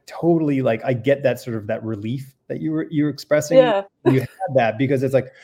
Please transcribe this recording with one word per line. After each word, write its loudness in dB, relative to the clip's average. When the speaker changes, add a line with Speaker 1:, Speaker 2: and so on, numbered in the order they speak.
Speaker 1:
totally, 0
like, 0
I 0
get 0
that 0
sort -8
of, -10
that -6
relief -8
that -8
you -4
were, -4
you 0
were 0
expressing 0
Speaker 2:
Yeah. 4
Speaker 1:
when 4
you 4
had -6
that, 2
because 0
it's 0
like, 0